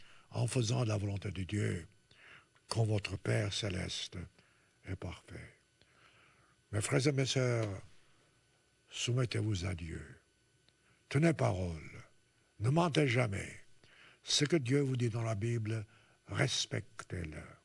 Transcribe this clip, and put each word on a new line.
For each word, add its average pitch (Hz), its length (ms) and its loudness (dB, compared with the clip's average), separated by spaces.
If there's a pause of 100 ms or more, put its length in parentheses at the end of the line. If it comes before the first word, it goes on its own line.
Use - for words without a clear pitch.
(320)
en 120 160 0
faisant 123 360 2
la 107 140 2
volonté 98 340 -2
de 92 120 -4
Dieu, 104 440 -2 (800)
comme 113 200 2
votre 98 300 -2
Père 110 360 0
céleste 92 640 -4 (680)
est 95 100 -4
parfait. - 600 -12 (1120)
Mes 104 100 0
frères 135 260 2
et 151 40 4
mes 135 140 2
sœurs, 120 560 0 (1080)
soumettez-vous 110 760 0
à 95 80 -2
Dieu. 80 480 -10 (880)
Tenez 160 240 4
parole. 92 720 -2 (560)
Ne 107 100 2
mentez 156 380 4
jamais. 110 520 0 (640)
Ce - 220 2
que 160 120 4
Dieu 135 240 4
vous 131 160 2
dit 120 120 2
dans 113 140 -2
la 113 120 0
Bible, 110 500 -2 (420)
respectez-le. 92 1120 -2 (240)